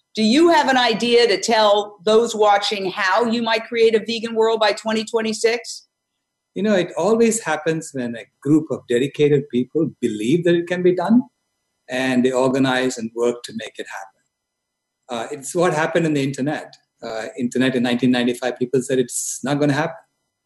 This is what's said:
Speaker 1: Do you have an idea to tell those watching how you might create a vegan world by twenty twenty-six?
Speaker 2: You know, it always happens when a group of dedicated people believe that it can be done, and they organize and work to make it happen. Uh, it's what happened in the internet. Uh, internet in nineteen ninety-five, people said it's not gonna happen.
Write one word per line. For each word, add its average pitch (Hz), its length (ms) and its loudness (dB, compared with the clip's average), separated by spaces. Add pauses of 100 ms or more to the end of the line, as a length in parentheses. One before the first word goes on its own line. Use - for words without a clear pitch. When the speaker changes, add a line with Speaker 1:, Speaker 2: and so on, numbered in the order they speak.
(140)
Speaker 1:
Do 214 80 -2
you 294 280 4
have 294 180 4
an 262 80 2
idea 240 500 2
to 185 140 0
tell 208 640 2
those 220 300 2
watching 202 560 2
how 202 340 0
you 233 180 0
might 226 220 -2
create 226 300 2
a 214 60 2
vegan 226 340 -6
world 220 260 2
by 208 120 2
twenty 220 300 -4
twenty-six? 220 840 -4 (680)
Speaker 2:
You 185 80 -6
know, 214 120 2
it 175 240 0
always 220 420 2
happens 160 540 -4
when 120 220 -6
a 110 100 -16 (160)
group 151 280 2
of - 160 -6
dedicated 143 600 2
people 127 420 -2 (120)
believe 120 420 0
that 175 100 2
it 175 120 0
can 180 160 -4
be 180 120 4
done, 196 280 2 (680)
and 127 340 0
they 131 100 2
organize 131 680 0
and 113 160 -8
work 120 300 -2
to 135 120 -16
make 110 220 -12
it 104 100 -12
happen. - 320 -18 (880)
Uh, 117 260 -8
it's 139 200 -12
what 175 180 2
happened 165 320 0
in 156 80 0
the 143 100 0
internet. 135 520 -6 (280)
Uh, 113 260 -8 (100)
internet 127 380 -2
in 120 60 0
nineteen 123 280 2
ninety-five, 123 480 -2
people 123 240 -2
said 131 160 -2
it's - 440 -6
not 139 160 -2
gonna 147 140 2
happen. 156 240 -4 (500)